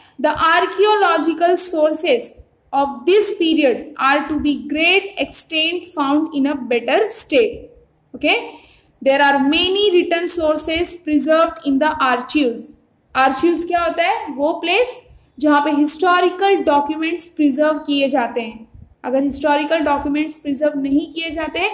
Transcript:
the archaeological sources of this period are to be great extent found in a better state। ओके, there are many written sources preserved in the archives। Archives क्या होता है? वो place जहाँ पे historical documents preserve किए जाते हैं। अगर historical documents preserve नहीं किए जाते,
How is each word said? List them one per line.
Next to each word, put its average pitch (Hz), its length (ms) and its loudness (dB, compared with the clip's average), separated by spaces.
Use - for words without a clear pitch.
the 302 140 0
archaeological 349 1200 2
sources 311 680 2
of 277 120 0
this 339 360 2
period 302 340 2
are 294 240 0
to 302 140 -4
be 294 140 0
great 339 280 2
extent 320 560 -2
found 285 220 0
in 285 260 -2
a 294 100 -4
better 247 420 -2
state। - 580 0
ओके, 320 180 0
there 277 260 4
are 277 80 2
many 359 540 2
written 339 460 2
sources 320 480 0
preserved 311 440 2
in 277 100 0
the 269 360 0
archives। 247 460 -2
Archives 269 500 0
क्या 349 180 -2
होता 330 200 -2
है? 415 240 -2
वो 285 260 -2
place 370 480 0
जहाँ 294 220 4
पे 302 100 -2
historical 359 840 2
documents 311 720 0
preserve 302 480 0
किए 285 340 -2
जाते 247 340 -2
हैं। 220 260 -14
अगर 269 180 -2
historical 294 560 0
documents 294 580 -2
preserve 294 420 -2
नहीं 277 320 -2
किए 330 180 -6
जाते, 320 440 -4